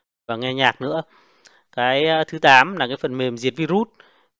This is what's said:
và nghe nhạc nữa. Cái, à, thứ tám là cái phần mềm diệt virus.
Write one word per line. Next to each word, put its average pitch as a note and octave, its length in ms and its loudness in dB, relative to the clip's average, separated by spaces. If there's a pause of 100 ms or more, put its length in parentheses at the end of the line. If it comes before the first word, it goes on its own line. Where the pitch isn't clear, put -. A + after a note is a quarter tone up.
(280)
và A#2 80 -6
nghe B2+ 180 -6
nhạc C3 280 0
nữa. D3+ 200 -4 (680)
Cái, C3 340 -2
à, D#3+ 220 0
thứ D#3+ 120 -12
tám D3 380 6
là C3+ 100 -2
cái C3 100 -8
phần C3 200 -6
mềm B2+ 200 -4
diệt A#2+ 180 -4
virus. E3 320 -2 (520)